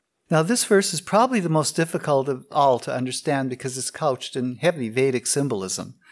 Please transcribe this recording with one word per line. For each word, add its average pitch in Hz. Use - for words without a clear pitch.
Now, 160
this 233
verse 196
is 151
probably 233
the 170
most 156
difficult 151
of 135
all 139
to 135
understand 127
because 127
it's 127
couched -
in 127
heavy 151
Vedic 127
symbolism. 107